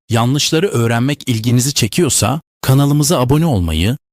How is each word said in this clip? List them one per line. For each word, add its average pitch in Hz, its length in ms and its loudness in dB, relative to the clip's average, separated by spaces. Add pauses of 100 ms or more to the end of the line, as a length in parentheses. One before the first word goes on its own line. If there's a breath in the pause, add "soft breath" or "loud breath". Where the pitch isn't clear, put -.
(100)
yanlışları 139 580 0
öğrenmek 120 600 -2
ilginizi 120 460 0
çekiyorsa 127 640 0 (200)
kanalımıza 143 600 2
abone 147 260 2
olmayı 92 500 0 (160)